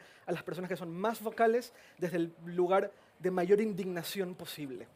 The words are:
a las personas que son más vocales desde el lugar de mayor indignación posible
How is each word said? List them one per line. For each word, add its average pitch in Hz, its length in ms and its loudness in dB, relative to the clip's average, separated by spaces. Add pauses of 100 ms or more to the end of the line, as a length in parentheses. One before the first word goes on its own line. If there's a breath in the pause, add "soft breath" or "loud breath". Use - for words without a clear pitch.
(240 loud breath)
a - 60 -6
las 170 140 -2
personas 175 240 -6
que 180 80 -2
son 170 200 -8
más 220 240 -2
vocales 226 520 2 (260 loud breath)
desde 175 200 -2
el 170 140 0 (120)
lugar 180 480 2 (260 soft breath)
de 175 140 0
mayor 185 280 6
indignación 185 760 -2
posible 139 600 -10